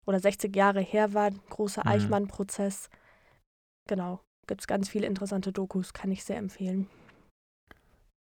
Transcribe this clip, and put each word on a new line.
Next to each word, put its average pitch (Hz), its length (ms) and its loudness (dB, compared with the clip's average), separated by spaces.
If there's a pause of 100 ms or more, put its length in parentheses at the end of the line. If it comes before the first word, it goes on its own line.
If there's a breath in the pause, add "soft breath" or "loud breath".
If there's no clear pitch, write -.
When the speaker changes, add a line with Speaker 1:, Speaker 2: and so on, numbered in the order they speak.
Speaker 1:
oder 196 120 4
sechzig 196 380 2
Jahre 196 240 6
her 214 320 2
war, 208 140 4
ein 202 140 -2 (100)
großer 208 340 -2
Speaker 2:
Mhm. 208 60 4
Speaker 1:
Eichmann-Prozess. 202 1000 0 (960 soft breath)
Genau, 180 360 -4 (240)
gibt's 196 200 -8
ganz 196 220 0
viele 208 180 -2
interessante 196 460 -2
Dokus, 190 400 -4
kann - 180 -6
ich 190 140 -4
sehr - 140 -4
empfehlen. 190 500 -4 (1500 soft breath)